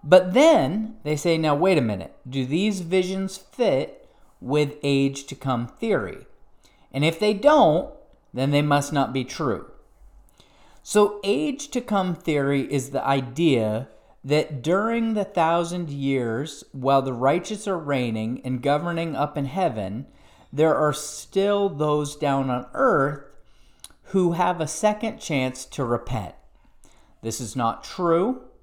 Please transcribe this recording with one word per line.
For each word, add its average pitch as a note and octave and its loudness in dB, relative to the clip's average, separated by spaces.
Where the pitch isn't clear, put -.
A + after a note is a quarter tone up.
But F3+ 6
then G#3+ 4
they D3+ -2
say, E3 2
"Now D#3 2
wait F3 4
a C#3+ 4
minute, G2+ -4
do C3 -2
these F#3 0
visions F#3 -2
fit - -2
with D3 0
age C#3 0
to - -10
come B2 -2
theory? B2 -4
And C#3+ 0
if E3 0
they G#3+ 2
don't, G3+ 4
then C3+ -2
they D3 4
must C#3+ 2
not C#3 0
be C3 -2
true." A#2 -4
So G#3 2
age C4+ -2
to B3 -2
come F#3+ -2
theory C#3+ 0
is C3+ -2
the C#3 -4
idea B2+ 0
that C#3+ -2
during A3 0
the G#3 0
thousand E3+ 0
years, C3+ -2
while C3+ 2
the C3 -4
righteous E3 0
are F#3+ -2
reigning B2 -2
and B2+ -4
governing E3 -2
up D3 -4
in C#3 -4
heaven, B2+ -4
there D3+ 4
are D3+ 2
still G3+ -2
those D3+ -2
down C#3 0
on B2+ -4
earth D3+ 0
who F3+ 2
have E3+ 0
a D#3 0
second G#3+ -2
chance C3 -2
to - -6
repent. A#2 -4
This A2 -6
is A#2 -10
not A#2 -2
true F3+ 0